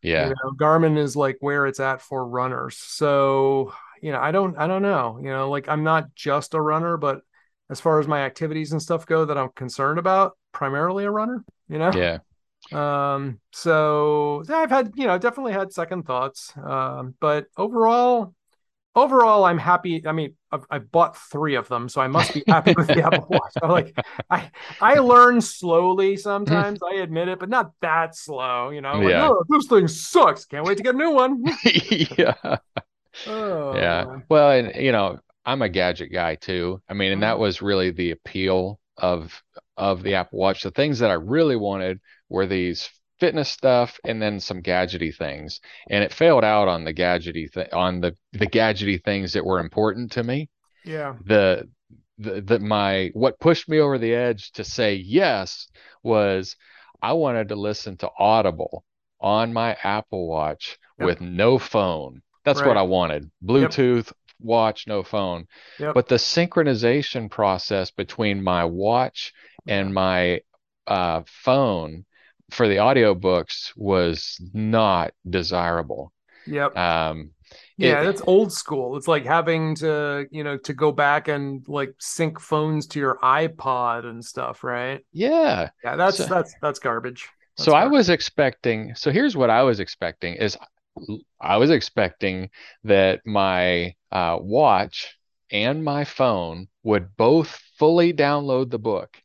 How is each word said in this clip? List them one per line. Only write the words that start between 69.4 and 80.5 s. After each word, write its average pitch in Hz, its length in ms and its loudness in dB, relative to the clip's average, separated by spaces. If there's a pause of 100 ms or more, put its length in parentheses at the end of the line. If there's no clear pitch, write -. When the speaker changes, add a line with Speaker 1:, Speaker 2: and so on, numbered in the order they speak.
Speaker 1:
and 98 220 -2
Speaker 2:
Yeah. 95 60 -4
Speaker 1:
my, 90 460 0 (460)
uh, 87 400 -2
phone 95 800 -2 (460)
for 120 180 2
the 101 80 2
audiobooks 98 1000 2
was 90 600 -2 (140)
not 107 600 0 (160)
desirable. 85 840 -4 (340)
Speaker 2:
Yep. 143 300 -4
Speaker 1:
Um, 80 540 -2 (460)
Speaker 2:
Yeah, 151 260 2
Speaker 1:
it - 20 0
Speaker 2:
that's 190 220 -2
old 190 260 4
school. 135 440 -6
It's 139 120 -8
like 151 160 0
having 160 520 0
to, 147 540 -4
you 156 140 -10
know, 143 140 -6